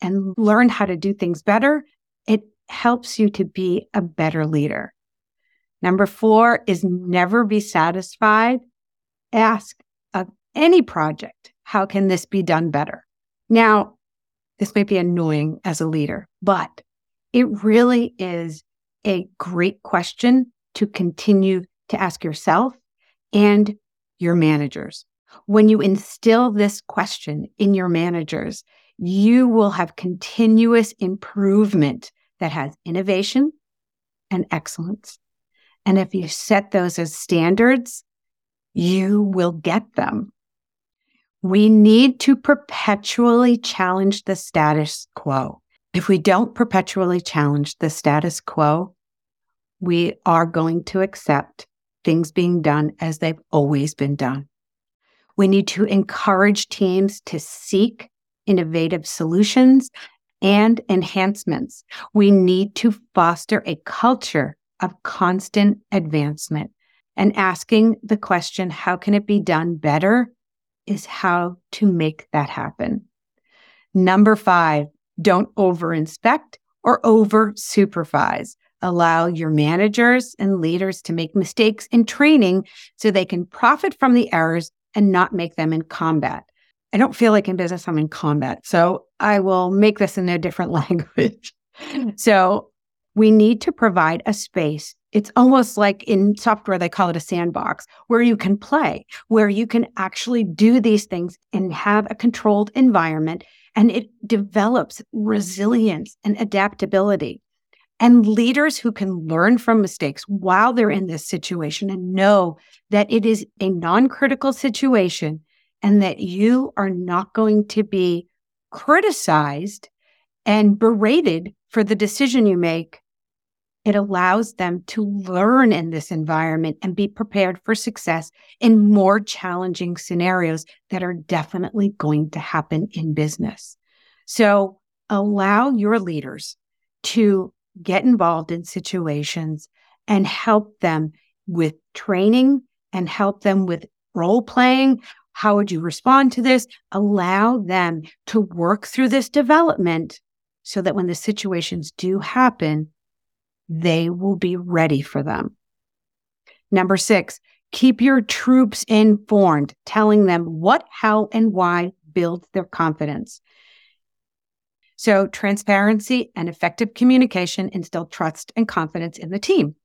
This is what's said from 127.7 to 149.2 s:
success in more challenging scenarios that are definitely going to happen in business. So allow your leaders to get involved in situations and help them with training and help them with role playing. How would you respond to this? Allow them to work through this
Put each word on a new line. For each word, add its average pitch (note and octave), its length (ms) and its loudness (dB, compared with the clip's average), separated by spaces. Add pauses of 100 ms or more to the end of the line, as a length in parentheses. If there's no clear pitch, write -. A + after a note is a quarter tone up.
success E3+ 580 -6 (280)
in G#3+ 320 6
more G3+ 280 4
challenging F3+ 800 -8
scenarios F3 680 -2 (240)
that F3+ 140 -8
are F3+ 100 -6
definitely F3 840 -4
going D3+ 340 -2
to D#3+ 80 -10
happen D#3+ 520 -6
in D#3+ 220 -6
business. - 640 -8 (480)
So G3+ 540 2 (300)
allow G#3 640 0
your A3 280 0
leaders D3 580 -10 (460)
to G3+ 500 0 (280)
get F#3 220 -2
involved E3+ 480 0
in E3+ 140 -8
situations D#3 1040 -8 (380)
and G3 200 0
help G#3+ 520 -2
them D#3 320 -2 (340)
with E3 300 -2 (180)
training B3 680 2 (280)
and F3+ 160 -6
help G3 360 -4
them F#3+ 240 0
with E3+ 180 -6 (280)
role F#3+ 280 0
playing. B3+ 580 2 (320)
How G#3 240 0
would G3+ 160 0
you E3 80 -4
respond B3+ 540 2
to B3+ 80 -4
this? B3+ 260 2 (240)
Allow G3+ 680 0
them F3 420 -2 (240)
to A3 160 -2
work F3 460 -2
through C4 220 -2
this C4 200 -2